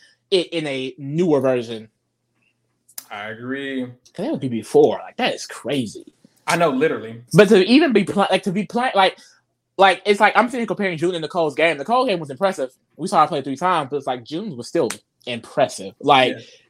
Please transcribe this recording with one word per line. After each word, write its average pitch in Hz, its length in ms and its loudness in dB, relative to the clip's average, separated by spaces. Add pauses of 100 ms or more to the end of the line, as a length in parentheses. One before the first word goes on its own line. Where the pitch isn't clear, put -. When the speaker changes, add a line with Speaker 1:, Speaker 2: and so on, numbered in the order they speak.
(300)
Speaker 1:
it 175 180 0
in 160 180 -6
a 131 320 -6
newer 147 420 0
version. 117 480 -2 (1200)
Speaker 2:
I 107 200 -12
agree. 131 560 -8
Speaker 1:
'Cause - 380 -12
that 294 80 -4
would 156 80 -6
be 139 80 -6
before. 113 540 4
Like, 92 140 -18
that 240 180 -2
is - 120 -12
crazy. - 640 -8 (340)
Speaker 2:
I 165 100 0
know, 170 140 2
literally. 123 520 -2 (100)
Speaker 1:
But 190 180 8
to 190 140 6
even 269 280 4
be 214 120 2
pla-, 196 260 0
like, 190 120 0
to 196 100 -4
be 185 140 -4
pla-, 247 280 -4
like, 190 220 2 (600)
like, 190 260 4
it's 208 160 2
like, 202 160 4
I'm 226 140 4
sitting 233 160 -4
comparing 180 320 -4
June 175 160 -2
and 165 80 -6
Nicole's 156 320 -2
game. 156 240 0
Nicole's 247 300 0
game 185 120 -2
was 143 100 -12
impressive. 139 400 -4 (260)
We 143 120 -8
saw 170 140 4
her 147 60 2
play 147 140 -4
three 139 140 -6
times, 170 340 -2
but 147 80 -6
it's 135 80 -8
like, 127 180 -6
June's 170 300 -10
was 120 140 -12
still 147 200 0 (380)
impressive. 120 720 -4
Like, 131 360 4
Speaker 2:
Yeah. - 80 -18 (260)